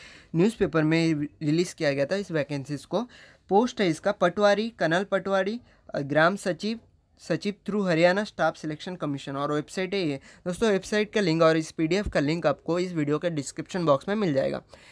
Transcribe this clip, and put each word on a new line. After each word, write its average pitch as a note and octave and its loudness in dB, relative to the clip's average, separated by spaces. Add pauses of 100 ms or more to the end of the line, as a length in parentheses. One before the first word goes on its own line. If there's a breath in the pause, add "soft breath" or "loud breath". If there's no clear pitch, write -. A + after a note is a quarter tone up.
(360 loud breath)
न्यूज़पेपर F3 2
में E3 2 (280)
रिलीज़ D#3+ 0
किया D3 0
गया C#3 0
था F3+ -2
इस G3+ -6
वैकेंसीज C#3+ -4
को। G3 -4 (480 loud breath)
पोस्ट A3+ 2
है G3 2
इसका F3+ -2
पटवारी, G3+ 2 (100)
कनल E3+ 0
पटवारी, G3 -2 (340 soft breath)
अ, D3+ -2
ग्राम D#3 2
सचिव, G#3 -4 (420)
सचिव F#3+ -4 (120)
through G3+ -2
हरियाणा F3 4
स्टाफ E3 -2
सिलेक्शन D#3 -10
कमीशन C#3 -6
और C#3+ -2
वेबसाइट F3+ -4
है F#3+ -2
ये। C#3 -4 (260 loud breath)
दोस्तों, F3+ 0
वेबसाइट G#3 0
का A3 0
लिंक E3 2
और D#3+ 6
इस D#3+ -4
पीडीएफ़ F3 0
का E3+ 0
लिंक D#3 0
आपको E3 -2
इस F3+ -4
वीडियो D3+ -2
के F3 -2
डिस्क्रिप्शन D#3+ -6
बॉक्स C#3+ 2
में G3+ -2
मिल F#3+ 0
जाएगा। C3+ -2 (300 loud breath)